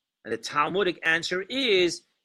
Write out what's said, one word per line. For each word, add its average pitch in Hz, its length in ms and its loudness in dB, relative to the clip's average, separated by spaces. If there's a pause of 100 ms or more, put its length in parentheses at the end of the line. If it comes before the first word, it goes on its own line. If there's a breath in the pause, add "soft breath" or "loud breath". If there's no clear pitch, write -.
(240)
And 110 80 -6
the 113 60 -4
Talmudic 160 640 -2
answer 165 460 0
is, 202 540 2 (220)